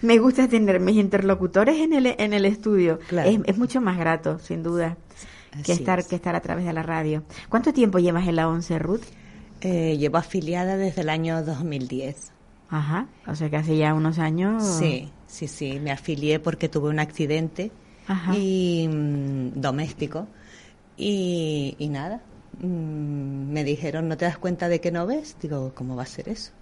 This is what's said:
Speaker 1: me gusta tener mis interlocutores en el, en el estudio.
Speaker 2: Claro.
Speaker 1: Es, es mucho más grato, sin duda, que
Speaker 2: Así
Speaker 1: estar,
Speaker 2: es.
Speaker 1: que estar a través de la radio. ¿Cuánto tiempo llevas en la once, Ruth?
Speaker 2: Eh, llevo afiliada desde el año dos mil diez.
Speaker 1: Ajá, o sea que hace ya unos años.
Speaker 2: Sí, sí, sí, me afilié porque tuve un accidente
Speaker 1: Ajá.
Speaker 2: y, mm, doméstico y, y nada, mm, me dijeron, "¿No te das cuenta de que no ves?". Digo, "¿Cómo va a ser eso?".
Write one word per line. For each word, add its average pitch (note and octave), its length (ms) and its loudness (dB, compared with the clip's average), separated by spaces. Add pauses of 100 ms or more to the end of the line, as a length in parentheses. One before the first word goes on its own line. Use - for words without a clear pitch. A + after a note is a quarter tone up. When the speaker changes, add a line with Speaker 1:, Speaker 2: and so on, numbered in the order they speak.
Speaker 1:
me A#3 160 8
gusta B3+ 300 6
tener G#3+ 320 4
mis F#3+ 160 4
interlocutores G3 840 4
en D#4+ 140 2
el, C4 120 4 (120)
en G#3 160 0
el G3+ 100 4
estudio. G3 540 2 (100)
Speaker 2:
Claro. F3 220 2
Speaker 1:
Es, A3 160 4
es F#3+ 120 2
mucho B3 220 0
más F#3 180 0
grato, E3 420 0
sin E3 240 -8
duda, E3+ 320 -2 (680)
que F3 80 2
Speaker 2:
Así E3+ 100 0
Speaker 1:
estar, F3+ 180 2
Speaker 2:
es. F3 80 -6
Speaker 1:
que F3+ 80 -2
estar E3+ 180 -4
a E3+ 60 0
través E3+ 260 -4
de E3+ 60 -2
la D#3+ 100 -4
radio. D#3 400 -2 (260)
¿Cuánto B3 240 2
tiempo G#3 280 4
llevas F3 280 2
en E3 80 2
la D#3+ 120 2
once, E3 300 -2
Ruth? F3+ 240 -2 (580)
Speaker 2:
Eh, E3 360 0
llevo D3 220 2
afiliada F3+ 580 -2
desde F#3+ 260 -2
el D#3 60 -2
año E3 360 0
dos D3+ 200 -4
mil C#3+ 240 -4
diez. C3 440 -8 (360)
Speaker 1:
Ajá, D#3+ 380 -2 (220)
o D3 80 -6
sea D3+ 120 -4
que D3+ 80 -2
hace D#3 200 2
ya D#3 180 4
unos D#3 240 2
años. F#3 460 0
Speaker 2:
Sí, D#3+ 440 0 (200)
sí, - 180 -12
sí, C#3 320 -8
me D3 140 -4
afilié D3+ 480 -2
porque D#3 280 -2
tuve D3 220 -2
un D3+ 80 0
accidente D#3 720 -2 (380)
Speaker 1:
Ajá. F#3 280 0
Speaker 2:
y, F3+ 560 0
mm, C#3 680 -2
doméstico C#3+ 680 -4 (680)
y, E3+ 840 -2
y D3 100 -4
nada, D3+ 320 -6 (400)
mm, D3 920 -6
me D3+ 120 -2
dijeron, D#3+ 440 -2
"¿No D#3+ 80 -2
te F3 80 -2
das E3+ 140 -2
cuenta F3+ 300 -4
de E3+ 120 2
que F3 100 -2
no E3+ 160 -4
ves?". D4+ 340 -6
Digo, C3+ 340 -6
"¿Cómo B2+ 220 -8
va B2 60 -6
a B2+ 40 -8
ser - 220 -12
eso?". - 340 -10